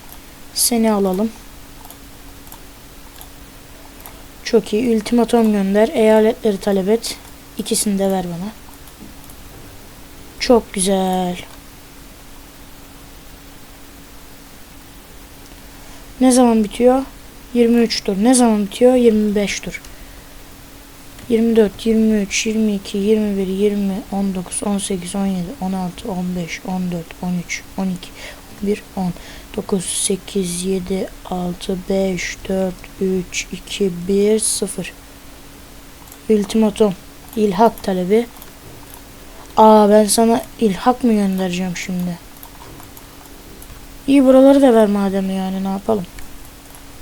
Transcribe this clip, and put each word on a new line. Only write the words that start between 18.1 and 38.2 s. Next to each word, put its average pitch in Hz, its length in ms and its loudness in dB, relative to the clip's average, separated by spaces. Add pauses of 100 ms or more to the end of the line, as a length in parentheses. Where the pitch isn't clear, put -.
Ne 254 100 6
zaman 226 320 2
bitiyor? 247 300 4
Yirmi 214 400 4
beş 202 240 -2
tur. - 220 -12 (1500)
Yirmi 226 260 2
dört, 214 300 2
yirmi 220 360 4
üç, - 240 -4
yirmi 214 300 0
iki, 202 220 -6
yirmi 208 400 0
bir, 190 100 -2
yirmi, 202 540 0 (100)
on 196 240 -2
dokuz, - 280 -8
on 202 140 -2
sekiz, 180 380 -6
on 196 100 -2
yedi, 185 220 -2 (140)
on 190 120 -4
altı, 185 380 -6
on 180 240 -4
beş, 170 320 -8
on 185 240 -4
dört, 170 140 -6 (160)
on 180 120 -4 (120)
üç, - 160 -10 (160)
on 190 80 -2
iki, 180 240 -6 (520)
on 202 60 -6
bir, 208 160 -2 (120)
on, 180 180 -4 (420)
dokuz, 190 300 -4
sekiz, 180 800 -4
yedi, 190 440 -4 (180)
altı, 180 520 -6 (120)
beş, 190 480 -2 (120)
dört, 190 240 -2 (280)
üç, 185 500 -4
iki, 190 400 -4 (160)
bir, 202 320 2
sıfır. - 540 -6 (1400)
Ultimatum. 214 640 2 (420)
İlhak 214 480 2
talebi. 196 440 0 (1300)